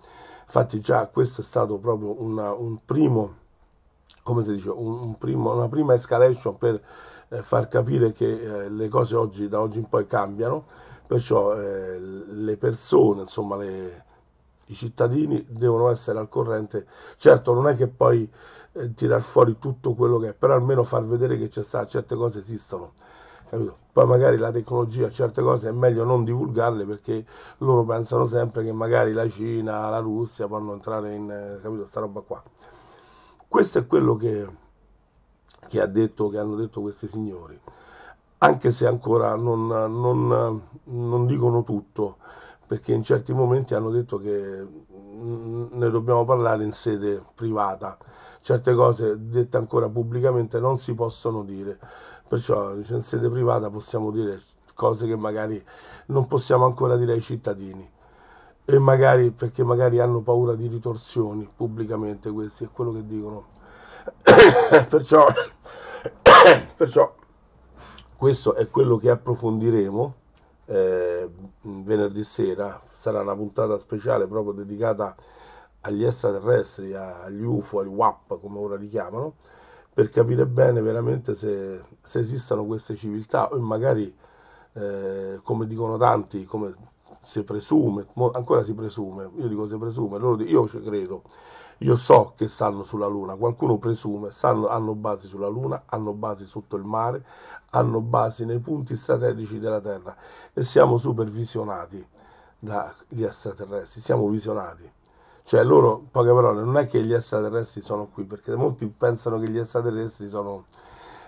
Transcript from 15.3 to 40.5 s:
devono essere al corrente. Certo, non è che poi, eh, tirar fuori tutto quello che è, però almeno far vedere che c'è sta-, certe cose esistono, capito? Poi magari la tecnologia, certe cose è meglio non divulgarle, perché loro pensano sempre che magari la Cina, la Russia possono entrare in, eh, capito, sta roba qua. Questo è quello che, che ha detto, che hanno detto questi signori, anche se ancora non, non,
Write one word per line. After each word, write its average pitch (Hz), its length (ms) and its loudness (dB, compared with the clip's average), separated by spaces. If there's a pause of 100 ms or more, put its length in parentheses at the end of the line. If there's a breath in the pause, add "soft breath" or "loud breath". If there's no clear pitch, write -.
devono 117 400 2
essere 113 300 -2
al 107 100 -8
corrente. 110 580 -4 (300 loud breath)
Certo, 127 360 8
non 127 140 4
è 143 80 4
che 123 120 0
poi, 120 420 2 (440 loud breath)
eh, 123 200 -8
tirar 120 280 2
fuori 117 380 4
tutto 131 340 -4
quello 117 260 2
che 110 100 -4
è, 104 40 -12
però 139 200 2
almeno 127 300 2
far 117 220 -2
vedere 120 320 -2
che 113 120 -6
c'è 107 140 -8
sta-, 110 220 -6
certe 120 300 -6
cose 113 240 -4
esistono, 95 540 -12 (560 loud breath)
capito? 113 280 -6 (140)
Poi 127 160 6
magari 123 300 6
la 113 140 -2
tecnologia, 120 580 -2
certe 123 320 -4
cose 123 280 0
è - 40 -6
meglio 120 320 2
non 123 180 2
divulgarle, 117 640 -2
perché 107 400 -8 (340 loud breath)
loro 127 240 2
pensano 113 420 0
sempre 117 380 -2
che 110 80 -4
magari 113 400 0
la 113 180 -2
Cina, 110 600 -6
la 113 100 -2
Russia 110 480 -6
possono 107 260 -8
entrare 104 400 -8
in, 104 160 -10
eh, 101 320 -12
capito, 107 260 -10
sta - 120 -10
roba 104 220 -8
qua. - 200 -14 (1080 loud breath)
Questo - 320 2
è 120 60 -4
quello 120 300 2
che, 107 320 -6 (1200)
che 107 140 -2
ha - 40 2
detto, 107 440 0
che 104 80 -6
hanno 107 180 -6
detto 110 240 -8
questi 104 300 -10
signori, 87 500 -10 (800 loud breath)
anche 139 340 4
se 120 160 0
ancora 113 480 0
non, 113 320 -2
non, 117 920 0 (220)